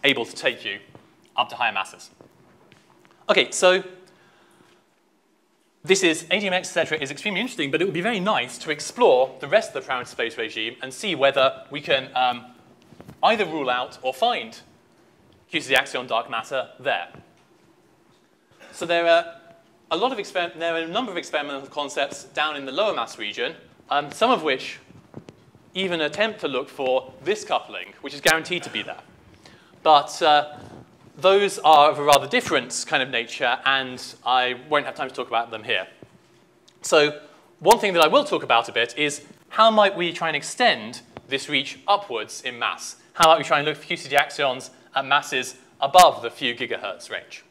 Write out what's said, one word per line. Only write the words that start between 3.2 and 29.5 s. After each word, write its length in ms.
Okay, 220
so 340
this 200
is 260
A 100
D 60
M 80
X, 160
et 20
cetera, 280
is 100
extremely 320
interesting, 300
but 100
it 40
would 100
be 60
very 180
nice 400
to 100
explore 680
the 80
rest 280
of 80
the 80
parameter 140
space 320
regime 460
and 100
see 220
whether 560
we 100
can, 340
um, 300
either 200
rule 280
out 320
or 100
find 480
Q 100
C 140
D 20
axion 320
dark 220
matter 400
there. 280
So 140
there 220
are 260
a 80
lot 140
of 80
exper-, 400
there 160
are 60
a 60
number 240
of 60
experimental 520
concepts 560
down 300
in 100
the 60
lower 220
mass 240
region, 380
um, 220
some 180
of 140
which 340
even 260
attempt 380
to 80
look 220
for 420
this 200
coupling, 580
which 120
is 80
guaranteed 400
to 80
be 140
there. 160